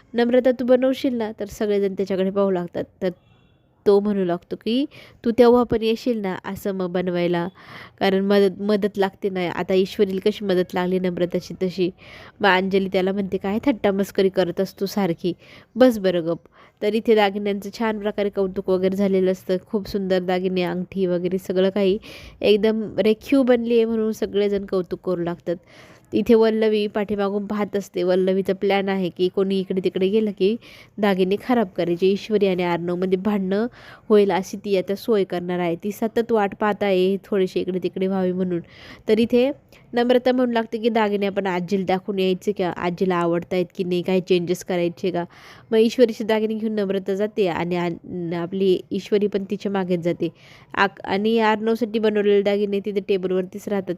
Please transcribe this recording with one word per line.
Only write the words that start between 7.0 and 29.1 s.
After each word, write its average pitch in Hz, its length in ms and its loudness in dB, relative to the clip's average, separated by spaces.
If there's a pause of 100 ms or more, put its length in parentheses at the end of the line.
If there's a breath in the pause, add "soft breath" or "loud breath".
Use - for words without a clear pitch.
कारण 190 260 2
मदत, 196 360 4
मदत 202 360 0
लागते 190 320 -2
ना." 180 200 -2
आता 180 240 -2
ईश्वरीला 190 560 0
कशी 202 160 -4
मदत 180 280 0
लागली 180 260 0
नम्रताची 175 540 -4 (100)
तशी. 180 260 -2 (500 loud breath)
मग 208 100 2
अंजली 190 440 2
त्याला 190 180 2
म्हणते, 196 260 -4
"काय 202 280 -4
थट्टा 208 260 2
मस्करी 196 380 0
करत 180 320 0
असतो 190 240 -4
सारखी, 180 480 -2 (420 loud breath)
बस 233 240 4
बरं 175 260 0
गप." 165 140 -2 (420 soft breath)
तर 208 120 0
इथे 220 220 2
दागिन्यांचं 202 540 0 (100)
छान 220 200 -2
प्रकारे 208 300 -2
कौतुक 190 400 -4
वगैरे 185 260 2
झालेलं 190 360 2
असतं, 185 340 -2
खूप 202 220 -6
सुंदर 190 320 -2
दागिने, 185 420 0
अंगठी 180 440 -4
वगैरे 180 320 -2
सगळं 185 320 0
काही 196 280 2 (440 loud breath)
एकदम 214 580 2
रेखीव 220 440 2
बनली 240 320 2
आहे 226 100 4
म्हणून 220 260 0
सगळेजण 202 540 -2
कौतुक 185 380 -4
करू 175 200 -2
लागतात. 170 320 -4 (580 loud breath)
इथे 220 200 4
वल्लवी 220 540 4
पाठीमागून 202 580 -2
पाहत 208 300 -4
असते. 190 280 -4
वल्लवीचा 190 500 2
प्लॅन 196 360 0
आहे 190 200 -2
की 180 260 0